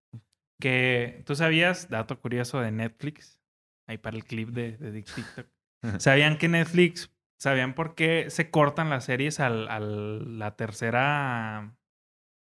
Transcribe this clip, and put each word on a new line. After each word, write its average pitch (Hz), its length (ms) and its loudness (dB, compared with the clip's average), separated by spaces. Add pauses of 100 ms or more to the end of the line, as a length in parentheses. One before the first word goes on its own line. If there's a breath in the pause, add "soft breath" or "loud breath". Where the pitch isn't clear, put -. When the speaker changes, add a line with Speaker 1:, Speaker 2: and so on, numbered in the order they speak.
(600)
Speaker 1:
Que, 127 680 0
¿tú 147 100 -4
sabías, 165 540 2
dato 113 300 -4
curioso 123 420 -2
de 110 100 -2
Netflix? 113 680 -8 (480)
Ahí 113 100 -10
para 110 180 -10
el 110 80 -10
clip 110 260 -8
de, 117 280 -6
de 131 140 -12 (120)
TikTok. - 420 -14 (380)
Speaker 2:
<laughs> 101 160 -4
Speaker 1:
¿Sabían 147 380 6
que 170 100 2
Netflix 170 640 4 (300)
¿sabían 131 320 2
por 160 220 -6
qué 160 340 2
se 160 220 -2
cortan 156 380 4
las 131 160 -2
series 139 340 -2
al, 117 300 0
al, 107 720 -6
la 107 160 -6
tercera? 117 1200 -2 (720)